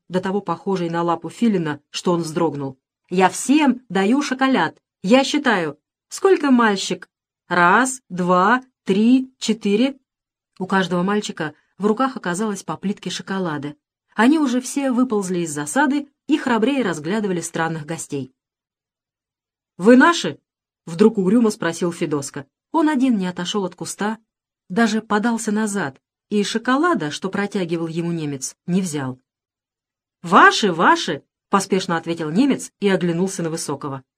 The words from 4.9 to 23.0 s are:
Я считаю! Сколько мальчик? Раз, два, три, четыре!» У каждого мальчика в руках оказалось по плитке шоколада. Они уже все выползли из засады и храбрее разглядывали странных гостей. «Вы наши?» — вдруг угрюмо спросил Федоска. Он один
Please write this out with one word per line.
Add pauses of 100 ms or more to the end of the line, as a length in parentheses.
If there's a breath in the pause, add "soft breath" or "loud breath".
Я
считаю! (300)
Сколько
мальчик? (380)
Раз,
два, (220)
три,
четыре!» (600)
У
каждого
мальчика (240 soft breath)
в
руках
оказалось
по
плитке
шоколада. (400)
Они
уже
все
выползли
из
засады (200)
и
храбрее
разглядывали
странных
гостей. (1500)
«Вы
наши?» — (480)
вдруг
угрюмо
спросил
Федоска. (260)
Он
один